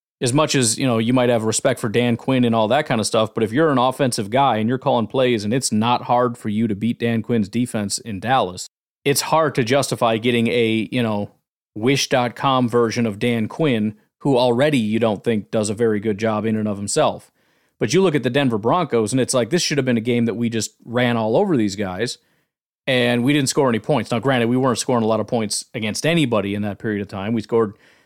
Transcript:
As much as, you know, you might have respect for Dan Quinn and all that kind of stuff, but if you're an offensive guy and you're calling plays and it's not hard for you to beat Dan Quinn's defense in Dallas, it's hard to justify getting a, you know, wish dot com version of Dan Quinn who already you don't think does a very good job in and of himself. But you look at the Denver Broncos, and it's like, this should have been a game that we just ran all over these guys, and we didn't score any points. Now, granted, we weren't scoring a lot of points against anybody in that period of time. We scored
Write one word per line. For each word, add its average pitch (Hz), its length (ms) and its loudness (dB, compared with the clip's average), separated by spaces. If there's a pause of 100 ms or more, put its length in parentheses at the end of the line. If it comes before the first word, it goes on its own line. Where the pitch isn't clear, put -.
(220)
As 123 100 0
much 147 220 2
as, 120 240 0
you 135 80 -2
know, 120 100 2
you 113 160 0
might 123 160 4
have 117 160 2
respect 113 340 0
for 117 120 -4
Dan 120 260 0
Quinn 127 280 0
and 113 100 2
all 110 140 2
that 147 180 2
kind 113 160 0
of 101 40 -4
stuff, 110 280 0
but 113 100 0
if 101 80 -2
you're 156 180 2
an 139 60 2
offensive 123 540 0
guy 131 260 2
and 110 100 0
you're 123 120 -2
calling 123 280 0
plays 123 380 0
and 104 80 -4
it's 135 180 -2
not 113 340 0
hard 123 340 0
for - 100 -10
you 110 200 0
to 107 60 -4
beat 113 240 -4
Dan 117 220 -2
Quinn's 107 300 -2
defense 113 480 -4
in 104 200 -12
Dallas, 98 480 -2 (380)
it's 139 160 0
hard 156 360 0
to 139 60 2
justify 120 540 0
getting 117 300 0
a, 113 440 0
you 127 120 -2
know, 104 300 -4 (420)
wish 131 340 0
dot 123 260 0
com 131 320 2
version 117 380 0
of 104 140 -4
Dan 117 280 -2
Quinn 110 480 -2 (240)
who 139 180 2
already 127 420 4
you 110 200 0
don't 110 240 0
think 110 280 -2
does 110 200 0
a 107 40 -4
very 107 260 0
good 104 180 -2
job 107 260 -2
in 110 120 0
and 107 120 -2
of 101 80 -4
himself. 101 540 -2 (480)
But 113 140 -2
you 180 100 4
look 170 120 2
at 147 80 0
the 127 80 -2
Denver 123 280 2
Broncos, 117 540 0
and 127 80 2
it's 120 140 0
like, 117 160 0
this 170 120 0
should 151 160 -2
have 131 60 0
been 123 140 2
a - 20 -2
game 117 240 0
that 113 100 -2
we 117 140 -2
just 113 260 -4 (100)
ran 120 320 0
all 113 200 0
over 185 200 2
these 104 200 0
guys, 101 420 -6 (680)
and 120 360 2
we 131 100 2
didn't 143 180 0
score 139 180 2
any 113 100 2
points. 113 320 -2
Now, 120 80 0
granted, 120 300 0
we 123 80 0
weren't 127 220 0
scoring 120 260 0
a - 20 0
lot 110 140 2
of 104 60 -4
points - 480 -4
against 107 320 -4
anybody 117 480 0
in 104 80 -4
that 104 160 -6
period 104 240 -4
of 101 60 -10
time. 101 260 -6
We 113 80 -2
scored 110 340 0 (300)